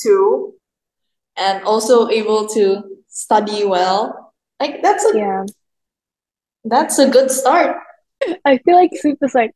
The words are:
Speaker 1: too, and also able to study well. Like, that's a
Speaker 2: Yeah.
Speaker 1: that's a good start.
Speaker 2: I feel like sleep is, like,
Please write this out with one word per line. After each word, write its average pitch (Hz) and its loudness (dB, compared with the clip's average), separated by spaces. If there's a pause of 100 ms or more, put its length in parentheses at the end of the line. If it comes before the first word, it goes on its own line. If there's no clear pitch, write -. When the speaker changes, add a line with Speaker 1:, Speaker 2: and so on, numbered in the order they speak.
Speaker 1:
too, 202 0 (840)
and 190 -2
also 226 2
able 214 -2
to 196 0 (240)
study 208 -2
well. 190 -2 (280)
Like, 285 -6
that's 403 0
a 403 2
Speaker 2:
Yeah. 190 -4 (1200)
Speaker 1:
that's 240 0
a 277 6
good 523 4
start. 302 0 (680)
Speaker 2:
I 269 4
feel 349 0
like 359 4
sleep 294 -4
is, 262 -2
like, 233 0